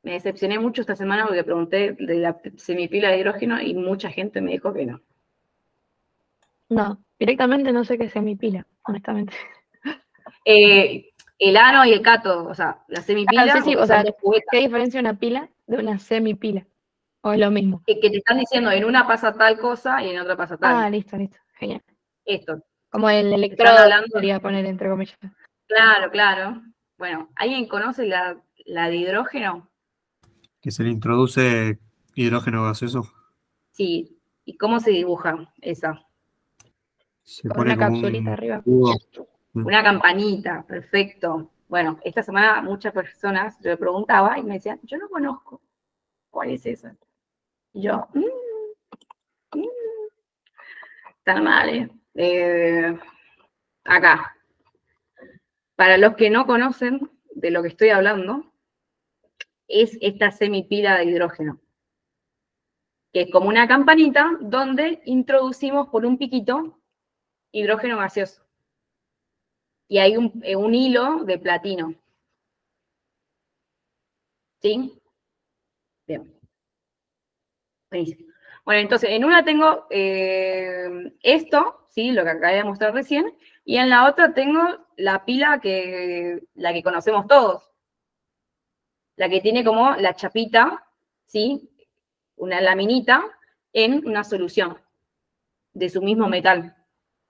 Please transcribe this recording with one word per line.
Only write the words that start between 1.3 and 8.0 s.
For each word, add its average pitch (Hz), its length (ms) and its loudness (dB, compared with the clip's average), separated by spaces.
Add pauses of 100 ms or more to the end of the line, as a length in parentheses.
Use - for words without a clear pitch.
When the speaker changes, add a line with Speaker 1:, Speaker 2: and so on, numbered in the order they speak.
Speaker 1:
pregunté 190 560 -2
de 170 160 -4
la 170 260 -4 (160)
semipila 180 540 -4
de 185 80 2
hidrógeno 208 420 -4
y - 140 -6
mucha 185 340 -6
gente 196 320 -8
me 180 120 -4
dijo 185 200 -6
que 147 140 -6
no. 123 140 -12 (1700)
Speaker 2:
No, 208 340 -4 (160)
directamente 262 540 0
no 240 120 0
sé 240 140 -4
qué 233 60 -4